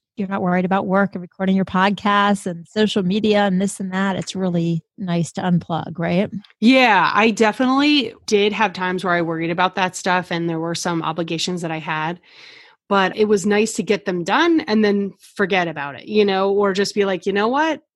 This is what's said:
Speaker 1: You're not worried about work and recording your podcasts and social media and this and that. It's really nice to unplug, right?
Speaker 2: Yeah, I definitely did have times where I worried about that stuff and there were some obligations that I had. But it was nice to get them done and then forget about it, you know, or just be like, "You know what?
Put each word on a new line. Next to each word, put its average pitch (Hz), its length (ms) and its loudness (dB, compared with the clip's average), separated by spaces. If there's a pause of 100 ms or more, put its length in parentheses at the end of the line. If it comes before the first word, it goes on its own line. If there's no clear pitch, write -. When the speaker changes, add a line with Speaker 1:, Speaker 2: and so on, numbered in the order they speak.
(160)
Speaker 1:
You're 190 140 -6
not 196 120 -4
worried 180 220 0
about 190 240 0
work 190 280 0
and 180 60 -10
recording 190 360 -2
your 190 80 0
podcasts 202 800 2
and 170 200 -10
social 214 380 0
media 208 420 2
and 185 140 0
this 202 220 -2
and 190 100 -8
that. 190 240 -2
It's 175 220 -8
really 170 440 -2 (160)
nice 170 360 -4
to - 80 -8
unplug, 170 580 -2
right? 175 320 0 (300)
Speaker 2:
Yeah, 226 520 6
I 220 180 4
definitely 262 800 2 (120)
did 208 280 2
have 202 180 0
times 185 320 -4
where 180 100 0
I 175 80 2
worried 165 300 -2
about 185 240 0
that 185 220 -2
stuff 180 340 -2
and 170 180 -2
there 165 100 -4
were 165 160 -4
some 165 280 -4
obligations 165 600 -4
that 160 80 -6
I 160 80 -8
had. 156 420 -6 (680)
But 190 280 2
it 214 80 2
was 202 200 2
nice 208 280 2
to 208 100 -4
get 196 220 -2
them 180 180 -4
done 311 380 2
and 214 220 2
then 202 360 0
forget 180 480 -2
about 143 280 -8
it, - 120 -16
you 214 160 4
know, 196 280 2
or 202 220 2
just 196 220 -2
be 202 80 2
like, 190 220 -2
"You 190 80 0
know 208 160 0
what? 302 320 0 (140)